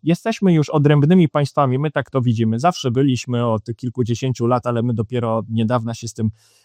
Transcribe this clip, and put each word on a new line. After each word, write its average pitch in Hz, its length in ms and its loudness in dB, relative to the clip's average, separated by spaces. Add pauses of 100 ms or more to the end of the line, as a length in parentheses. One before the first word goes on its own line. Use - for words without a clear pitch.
Jesteśmy 185 500 0
już 151 160 2
odrębnymi 151 600 4
państwami, 139 500 0
my 151 120 -4
tak - 180 -4
to 135 120 -2
widzimy, 113 380 0
zawsze 143 320 0
byliśmy 123 560 0
od 110 160 -2 (140)
kilkudziesięciu 120 680 -4
lat, 123 220 0
ale 117 160 -2
my 123 100 -2
dopiero 113 440 -2
od 110 120 -6
niedawna 117 440 -2
się 117 140 -12
z - 60 -12
tym 110 160 -2 (360)